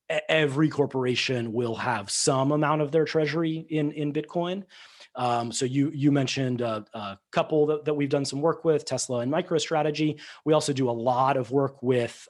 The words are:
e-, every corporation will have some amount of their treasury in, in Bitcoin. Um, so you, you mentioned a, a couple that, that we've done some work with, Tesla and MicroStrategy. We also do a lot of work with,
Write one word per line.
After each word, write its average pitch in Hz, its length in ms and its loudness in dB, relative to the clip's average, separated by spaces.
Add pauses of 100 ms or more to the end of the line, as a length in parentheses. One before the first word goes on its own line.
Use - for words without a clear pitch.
(120)
e-, 156 60 -2 (100)
every 151 420 4
corporation 123 840 0
will 117 220 -2
have 110 340 -4
some 135 420 2
amount 151 300 2
of 143 100 -2
their 160 140 4
treasury 160 640 -2
in, 151 240 0
in 147 180 -4
Bitcoin. 170 540 -4 (500)
Um, 120 360 -2
so 131 140 -2
you, 139 280 0
you 143 180 2
mentioned 131 500 0
a, 110 320 -4
a 104 240 -10 (140)
couple 160 340 2
that, 151 180 0
that 151 100 -2
we've 143 160 -2
done 143 140 2
some 135 180 -4
work 160 220 0
with, 151 220 2
Tesla 127 340 -4
and 127 140 -2
MicroStrategy. 151 880 0 (240)
We 156 80 4
also 151 180 2
do 131 180 0
a - 20 0
lot 127 440 2
of 120 160 -4
work 135 320 0
with, 120 460 0